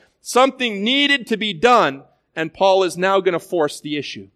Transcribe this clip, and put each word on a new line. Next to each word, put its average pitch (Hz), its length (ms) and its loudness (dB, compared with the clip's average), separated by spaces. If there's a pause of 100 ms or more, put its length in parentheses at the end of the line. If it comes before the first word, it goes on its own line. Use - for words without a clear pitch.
(260)
Something 247 600 0
needed 277 420 0
to 226 80 -2
be 208 160 -4
done, 156 520 2 (300)
and 160 200 -6
Paul 190 300 2
is 165 140 -4
now 196 220 0
gonna 175 220 0
force 156 400 -4
the 147 160 -6
issue. 104 380 -12